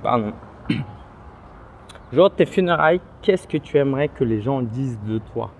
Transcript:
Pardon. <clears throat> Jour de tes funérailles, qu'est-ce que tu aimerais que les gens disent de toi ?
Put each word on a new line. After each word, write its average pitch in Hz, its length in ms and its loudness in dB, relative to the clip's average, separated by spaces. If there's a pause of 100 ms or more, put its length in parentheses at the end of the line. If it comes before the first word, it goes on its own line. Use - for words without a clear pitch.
Pardon. 107 300 0 (360)
<clears throat> - 1400 -12
Jour 175 160 6
de - 60 -8
tes 170 100 4
funérailles, 175 560 2 (200)
qu'est-ce - 260 0
que 156 100 -4
tu 147 200 0
aimerais 139 320 2
que - 140 -4
les 113 180 0
gens 131 200 -2
disent 120 400 -6
de 110 160 -4
toi ? 110 320 -8 (100)